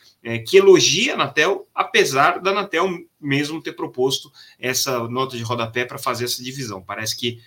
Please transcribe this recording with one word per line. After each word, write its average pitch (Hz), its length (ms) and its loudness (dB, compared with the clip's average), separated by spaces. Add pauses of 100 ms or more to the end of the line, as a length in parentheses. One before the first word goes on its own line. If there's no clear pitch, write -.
(220)
é, 113 160 -4
que 117 200 4
elogia 190 540 6
a - 20 -4
Anatel, 165 600 0
apesar 170 640 2
da 180 120 -2
Anatel 190 360 0 (320)
mesmo 147 440 -2
ter 156 100 -8
proposto 139 580 -2 (280)
essa 123 500 -2
nota 127 300 -4
de 117 40 -6
rodapé 120 440 -4
pra 127 100 -14
fazer 123 300 -4
essa 123 160 -6
divisão. 123 400 -10
Parece 107 340 -8
que 117 300 -6